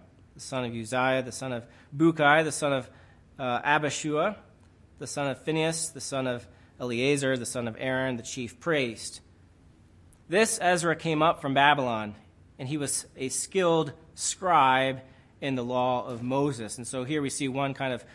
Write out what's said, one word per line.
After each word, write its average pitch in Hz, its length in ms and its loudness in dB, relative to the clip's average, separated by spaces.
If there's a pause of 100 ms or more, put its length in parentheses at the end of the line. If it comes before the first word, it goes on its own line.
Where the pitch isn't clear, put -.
(340)
the 151 60 -20
son 127 240 -6
of 117 100 -6
Uzziah, 127 500 0
the 120 80 -12
son 131 200 -8
of 117 140 -8 (300)
Bukai, 156 480 6
the 151 100 -2
son 147 180 0
of, 127 180 -2 (480)
uh, 123 240 -2
Abishua, 151 760 0 (600)
the 139 80 -12
son 143 200 -4
of 131 160 -6
Phinehas, 160 460 0
the 131 120 -14
son 135 240 -4
of 123 220 -4 (320)
Eleazar, 131 580 0
the 117 80 -4
son 117 220 -4
of 110 100 -8
Aaron, 131 400 -2
the 117 60 -8
chief - 360 -10
priest. 135 600 -2 (1080)
This 214 320 2
Ezra 175 360 2
came 160 260 0
up 160 180 4
from 139 140 -2
Babylon, 127 640 2 (420)
and 135 100 -10
he 151 100 -4
was 139 280 -4 (100)
a 131 140 -6
skilled 165 640 0 (220)
scribe 131 840 4 (380)
in 139 140 -4
the 127 100 -2
law 123 440 0
of 120 160 -8
Moses." 127 560 -2
And 117 80 -10
so 131 160 -6
here 151 180 -2
we 139 80 -2
see 139 180 -4
one 135 280 -2
kind 131 180 -4
of, 120 220 -8